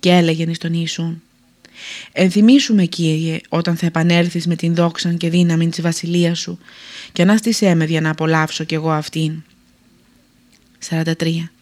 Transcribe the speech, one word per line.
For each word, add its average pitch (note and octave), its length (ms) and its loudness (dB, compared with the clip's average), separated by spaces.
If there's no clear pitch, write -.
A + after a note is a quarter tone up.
Και F3+ 60 4
έλεγεν E3 380 2
εις E3 100 -6
τον E3 140 -6
Ιησούν, E3 500 -6
«Ενθυμήσου G#3+ 640 4
με, F#3+ 100 4
Κύριε, D#3+ 640 -2
όταν E3+ 280 -2
θα F3 100 -2
επανέλθεις E3+ 600 0
με E3+ 100 0
την E3+ 180 0
δόξαν E3+ 420 0
και E3+ 140 -2
δύναμην E3 400 2
της E3 100 -8
βασιλείας E3+ 580 0
σου, F3 200 -10
και - 100 0
ανάστησέ G#3 520 2
με D#3+ 120 2
δια D#3+ 140 0
να D#3+ 100 0
απολαύσω D#3+ 540 -2
κι D#3+ 100 -6
εγώ D#3+ 160 -2
αυτήν». D#3 520 -4
Σαράντα E3 380 -4
τρία. E3 340 -4